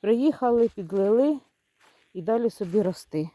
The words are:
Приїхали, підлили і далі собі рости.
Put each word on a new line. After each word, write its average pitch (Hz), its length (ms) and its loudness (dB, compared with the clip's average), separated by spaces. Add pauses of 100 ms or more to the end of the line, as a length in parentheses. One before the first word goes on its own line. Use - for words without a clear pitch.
Приїхали, 240 720 2
підлили 208 640 2 (720)
і 185 80 -10
далі 226 280 -2
собі 196 320 -2
рости. 165 540 -4